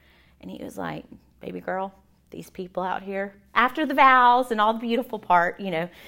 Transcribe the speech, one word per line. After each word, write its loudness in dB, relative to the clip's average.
And -18
he -14
was -14
like, -10
"Baby -12
girl, -8
these -16
people -8
out -6
here," -8
after 0
the -4
vows 6
and -2
all 2
the -4
beautiful -4
part, 2
you -6
know, -4